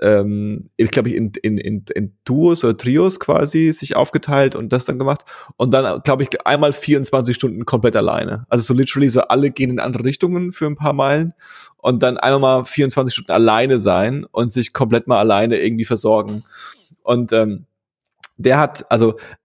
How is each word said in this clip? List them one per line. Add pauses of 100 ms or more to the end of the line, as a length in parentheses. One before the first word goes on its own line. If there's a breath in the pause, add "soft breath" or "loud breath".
ähm,
ich
glaub,
ich
in, (100)
in,
in, (100)
in (100)
Duos
oder
Trios
quasi
sich
aufgeteilt
und
das
dann
gemacht. (340 loud breath)
Und
dann,
glaub
ich,
einmal
vierundzwanzig
Stunden
komplett
alleine.
Also
so
literally
so
alle
gehen
in
andere
Richtungen
für
ein
paar
Meilen (440 loud breath)
und
dann
einmal
mal
vierundzwanzig
Stunden
alleine
sein
und
sich
komplett
mal
alleine
irgendwie
versorgen. (580 loud breath)
Und,
ähm, (720)
der
hat,
also, (280 loud breath)